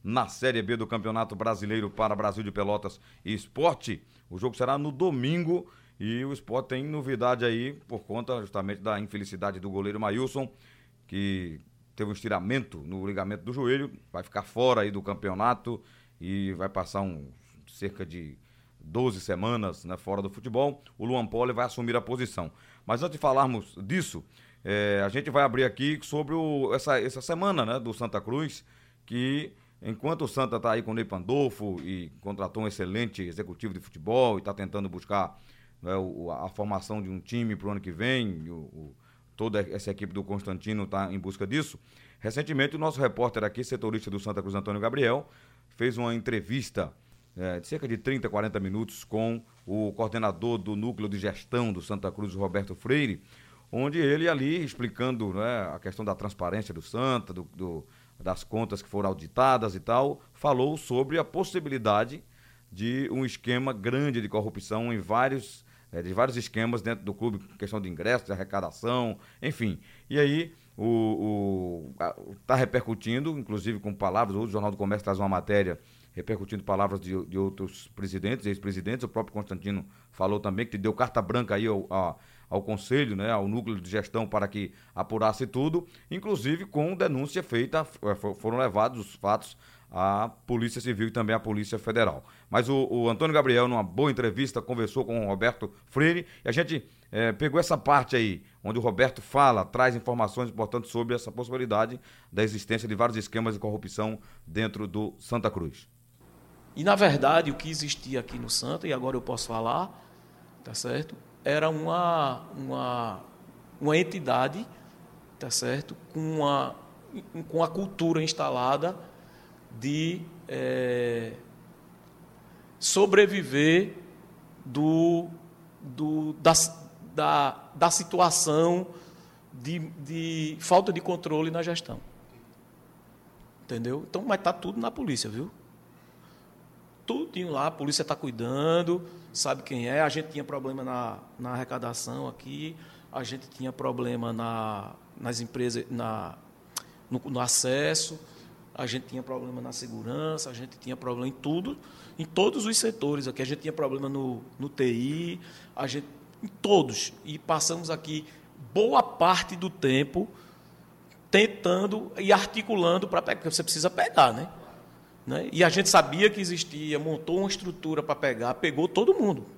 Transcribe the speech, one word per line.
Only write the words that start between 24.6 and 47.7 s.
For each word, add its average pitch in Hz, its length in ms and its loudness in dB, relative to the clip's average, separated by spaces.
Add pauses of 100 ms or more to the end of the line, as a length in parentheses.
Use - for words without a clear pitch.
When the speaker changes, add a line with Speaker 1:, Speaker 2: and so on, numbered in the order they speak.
Speaker 1:
é, 101 440 2
a - 20 0
gente 139 220 -2
vai 143 140 6
abrir 131 200 4
aqui 135 380 0
sobre 147 320 -4
o, 147 400 0
essa, 131 260 2
essa 127 220 -4
semana, 170 440 0
né, 117 140 -2
do 117 140 -6
Santa 107 260 -4
Cruz, 135 460 -4 (400)
que 131 480 -2 (280)
enquanto 143 420 -4
o 135 40 -2
Santa 120 320 -2
tá 117 120 0
aí 117 100 2
com 110 100 -6
o - 20 -2
Ney 113 120 -2
Pandolfo 101 760 -2
e 87 380 -8
contratou 98 440 -6
um 107 40 -2
excelente 101 540 -4
executivo 87 520 -8
de 92 60 -10
futebol 107 580 2
e 92 40 -4
tá 101 120 -4
tentando 98 360 -4
buscar, 90 500 -2 (420)
né, 90 140 -2
o, 87 340 -4
a, 76 160 -6
a 98 40 -8
formação 104 520 -4
de 95 60 -6
um 92 140 -6
time 113 340 -2
pro 98 140 -6
ano 101 100 -4
que 95 120 -8
vem, 104 520 0
e 82 60 -10
o, 85 60 -10
o, 76 400 -14 (380)
toda 104 280 0
essa 101 300 -4
equipe 95 220 -6
do 98 120 -4
Constantino 101 600 -4
tá 98 240 -2
em 95 100 -4
busca 95 280 -6
disso. 147 320 -2 (400)
Recentemente, 143 560 0
o 160 40 -6
nosso 156 200 -2
repórter 117 460 2
aqui, 104 180 -4
setorista 110 480 -4
do 98 80 -4
Santa 101 220 -4
Cruz, 95 140 -6
Antônio 101 260 -2
Gabriel, 123 480 2 (480)
fez 117 200 0
uma 117 160 0
entrevista, 110 760 -2 (460)
é, 90 240 -4
de 82 60 -18
cerca 151 200 -6